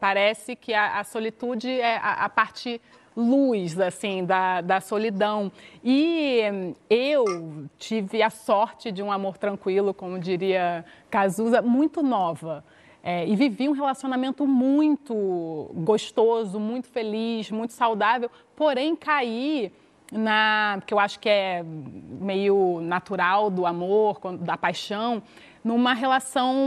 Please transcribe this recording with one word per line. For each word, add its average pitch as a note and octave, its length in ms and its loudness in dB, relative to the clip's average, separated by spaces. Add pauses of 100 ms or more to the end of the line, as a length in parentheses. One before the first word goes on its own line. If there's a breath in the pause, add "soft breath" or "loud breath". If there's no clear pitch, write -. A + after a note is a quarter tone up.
parece G3+ 540 0
que - 180 -10
a, G#3 260 0
a G#3 40 -4
solitude A#3+ 760 -4
é A#3 180 2
a, - 280 0
a G#3 40 -4
parte A#3 500 -2 (380 soft breath)
luz, A#3 640 2
assim, F#3+ 460 -2
da, F#3 360 2
da F#3+ 200 2
solidão. G#3 680 -2 (340 loud breath)
E, C#4 580 2 (100)
hum, F#3+ 240 -6 (140)
eu G3 760 0 (140)
tive G#3+ 420 -2
a A3 80 4
sorte A3+ 640 -2
de F#3 100 -8
um G3+ 100 -4
amor G3 260 -4
tranquilo, G3 580 0
como F#3 240 -8
diria F3+ 680 -2 (240 loud breath)
Cazuza, G#3+ 520 2
muito C#4+ 420 2
nova. E3 600 -2 (380 soft breath)
É, F3 240 -4
e G#3+ 100 2
vivi B3 340 0
um - 20 0
relacionamento C4+ 760 -2
muito A#3+ 1300 0
gostoso, G#3+ 840 0
muito A#3 280 -6
feliz, A3 600 -4
muito A3 240 -6
saudável, A3+ 560 0 (260 soft breath)
porém D4+ 400 0
caí C4 760 -2 (400 soft breath)
na, G#3+ 760 2
que - 80 -4
eu G#3 60 4
acho G3+ 200 0
que A3+ 100 0
é F#3+ 340 2
meio F3+ 1160 0
natural F#3 680 0
do F3+ 160 0
amor, F#3+ 540 2
quando, F3+ 240 -8
da E3 140 -4
paixão, G#3 680 -2 (400 loud breath)
numa A#3+ 300 2
relação C4 600 0 (140)